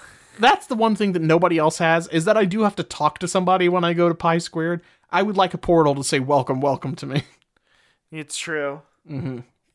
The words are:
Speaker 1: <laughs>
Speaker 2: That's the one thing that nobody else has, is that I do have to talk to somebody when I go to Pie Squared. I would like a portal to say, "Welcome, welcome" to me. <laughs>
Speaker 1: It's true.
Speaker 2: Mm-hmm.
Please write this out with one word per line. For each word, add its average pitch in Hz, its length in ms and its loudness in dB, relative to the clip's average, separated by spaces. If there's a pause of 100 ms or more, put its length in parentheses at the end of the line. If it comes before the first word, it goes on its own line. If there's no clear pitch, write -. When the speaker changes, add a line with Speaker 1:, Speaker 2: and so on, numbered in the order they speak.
(160)
Speaker 1:
<laughs> - 220 -20
Speaker 2:
That's 269 280 2
the 262 80 -4
one 220 220 2
thing 202 160 0
that 175 100 0
nobody 165 360 4
else 156 200 0
has, 170 300 0
is 160 160 -2
that 214 140 4
I 220 80 2
do 202 160 -2
have 208 140 0
to 170 60 -6
talk - 360 -2
to 180 100 -6
somebody 185 400 2
when 175 160 0
I 170 80 0
go 170 160 2
to 170 60 0
Pie 170 240 0
Squared. 170 420 -4 (300)
I 175 120 0
would 202 140 -2
like 185 160 2
a 170 60 -8
portal 160 360 4
to 139 80 -6
say, 139 180 0
"Welcome, 131 420 0
welcome" 135 340 -2
to - 100 -12
me. 135 220 -4
<laughs> - 40 -20 (800)
Speaker 1:
It's 156 220 -12
true. 143 460 -6 (280)
Speaker 2:
Mm-hmm. 131 280 -8 (360)